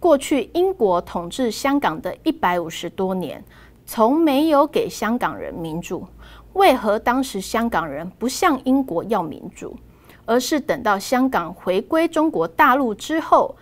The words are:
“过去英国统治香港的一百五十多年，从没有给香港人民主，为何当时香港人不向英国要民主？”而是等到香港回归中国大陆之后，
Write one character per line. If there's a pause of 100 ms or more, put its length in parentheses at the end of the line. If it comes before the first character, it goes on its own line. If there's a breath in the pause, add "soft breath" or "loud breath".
“过
去
英
国
统
治
香
港
的
一
百
五
十
多
年， (420 soft breath)
从
没
有
给
香
港
人
民
主， (460 loud breath)
为
何
当
时
香
港
人 (100)
不
向
英
国
要
民 (140)
主？” (520 soft breath)
而
是
等
到
香
港
回
归
中
国
大
陆
之
后，